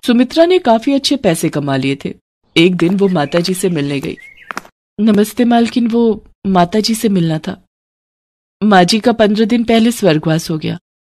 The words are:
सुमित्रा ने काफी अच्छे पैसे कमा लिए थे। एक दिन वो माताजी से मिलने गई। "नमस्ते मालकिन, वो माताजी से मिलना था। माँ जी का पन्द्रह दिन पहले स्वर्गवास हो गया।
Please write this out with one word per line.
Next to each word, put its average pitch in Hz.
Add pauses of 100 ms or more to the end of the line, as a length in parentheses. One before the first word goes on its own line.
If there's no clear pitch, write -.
सुमित्रा 254
ने 370
काफी 233
अच्छे 277
पैसे 170
कमा 143
लिए 135
थे। - (420)
एक 175
दिन 170
वो 196
माताजी 170
से 185
मिलने 143
गई। 165 (840)
"नमस्ते 214
मालकिन, 233
वो 226 (220)
माताजी 196
से 220
मिलना 170
था। - (1000)
माँ 196
जी 208
का 240
पन्द्रह 214
दिन 233
पहले 226
स्वर्गवास 160
हो 156
गया। 160 (380)